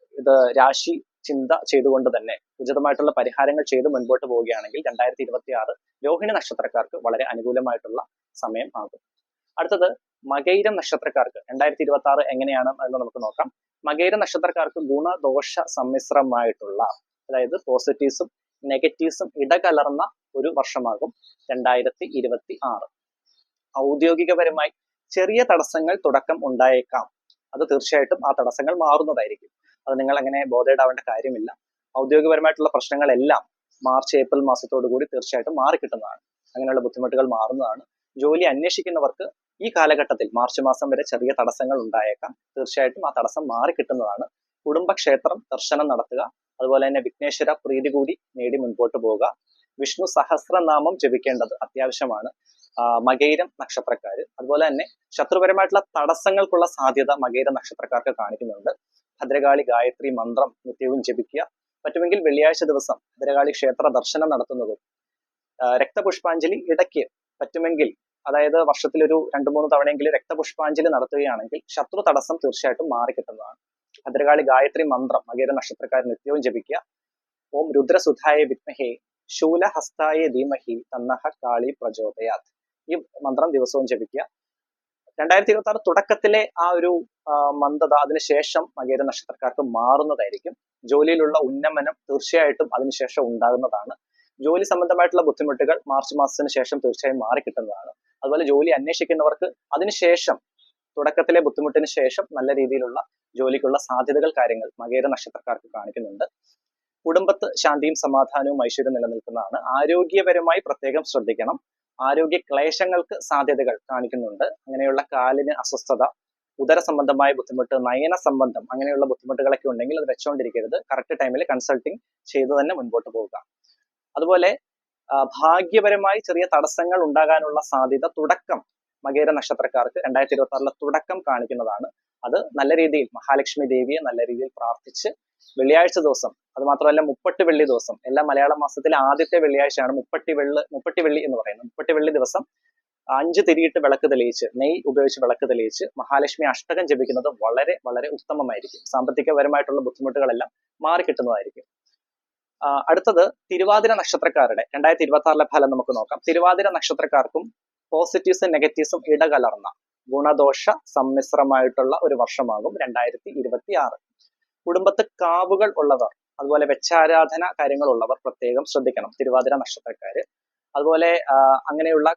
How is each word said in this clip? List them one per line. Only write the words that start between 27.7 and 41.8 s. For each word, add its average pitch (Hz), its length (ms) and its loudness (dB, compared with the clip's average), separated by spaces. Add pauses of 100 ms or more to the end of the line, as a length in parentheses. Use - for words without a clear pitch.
തീർച്ചയായിട്ടും 143 580 2
ആ 139 100 2
തടസ്സങ്ങൾ 139 360 -2
മാറുന്നതായിരിക്കും. 147 720 0 (380)
അത് 135 120 -2
നിങ്ങൾ 135 180 2
അങ്ങനെ 139 280 -2
ബോധേഡ് 127 360 4
ആവേണ്ട 127 180 2
കാര്യമില്ല. 117 580 -6 (400)
ഔദ്യോഗികപരമായിട്ടുള്ള 156 720 4
പ്രശ്നങ്ങളെല്ലാം 139 800 2 (340)
മാർച്ച്, 131 340 0
ഏപ്രിൽ 135 240 2
മാസത്തോടു 127 460 -2
കൂടി 131 180 0
തീർച്ചയായിട്ടും 127 500 -6
മാറിക്കിട്ടുന്നതാണ്. 123 640 -2 (360)
അങ്ങനെയുള്ള 131 260 -2
ബുദ്ധിമുട്ടുകൾ 127 460 -2
മാറുന്നതാണ്. 117 540 -4 (360)
ജോലി 151 260 2
അന്വേഷിക്കുന്നവർക്ക് 165 880 -2 (300)
ഈ 220 80 -6
കാലഘട്ടത്തിൽ 147 640 2
മാർച്ച് 123 280 -2
മാസം 135 280 0
വരെ 135 140 0
ചെറിയ 123 280 -4 (100)
തടസ്സങ്ങൾ 127 400 -2